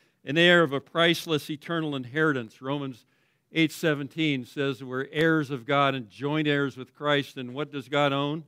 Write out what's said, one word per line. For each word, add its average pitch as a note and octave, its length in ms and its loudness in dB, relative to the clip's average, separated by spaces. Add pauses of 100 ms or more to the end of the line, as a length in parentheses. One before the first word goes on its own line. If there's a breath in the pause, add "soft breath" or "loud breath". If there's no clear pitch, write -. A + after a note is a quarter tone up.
(240 soft breath)
an C#3 140 -2
heir F3 240 8
of D3 100 2
a C#3 80 -4
priceless E3 720 -2
eternal D#3+ 460 -6
inheritance." C3 680 -2
Romans C3+ 440 -8 (460)
eight D#3+ 200 2
seventeen D3 760 -2
says C#3 380 -4
we're B2+ 280 -6
heirs D#3+ 380 2
of B2+ 160 -8
God C#3 300 2
and A#2+ 140 -8
joint C#3+ 380 -2
heirs C#3+ 300 0
with B2+ 160 -16
Christ. D3 440 0
And B2 160 -10
what C#3+ 180 -8
does C3+ 180 -10
God C#3+ 240 2
own? C#3+ 340 -4